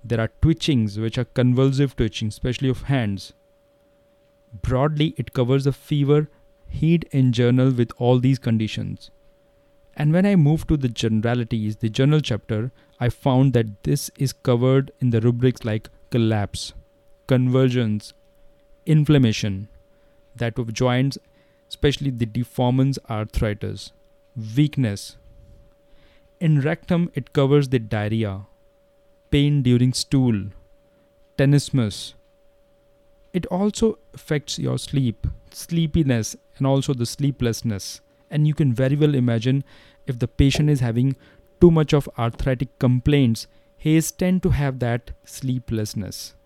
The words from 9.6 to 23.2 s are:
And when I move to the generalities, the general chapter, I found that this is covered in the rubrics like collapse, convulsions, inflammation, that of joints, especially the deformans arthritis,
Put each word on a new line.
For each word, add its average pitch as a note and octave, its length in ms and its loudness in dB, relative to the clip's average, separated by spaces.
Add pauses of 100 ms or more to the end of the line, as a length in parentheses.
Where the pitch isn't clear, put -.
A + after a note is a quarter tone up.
And D3 160 0
when F#3 140 4
I G3+ 100 4
move D3+ 300 4
to D#3+ 100 2
the C3 140 -2
generalities, A2+ 840 -2
the A2+ 120 -4
general C3+ 320 2
chapter, A2+ 500 -6 (300)
I B2 80 0
found C3 460 2
that A2+ 280 -2
this C#3+ 360 -2
is C#3 160 -2
covered C3 680 0
in C3 80 0
the A2+ 140 0
rubrics A#2+ 420 0
like A2 240 -4 (220)
collapse, A2 640 -2 (520)
convulsions, B2 840 2 (720)
inflammation, B2 840 2 (680)
that A#2 220 -6
of A#2 160 -6
joints, B2+ 420 0 (540)
especially C#3 400 -2
the A#2 160 -4
deformans B2+ 720 0 (100)
arthritis, G#2 840 -6 (600)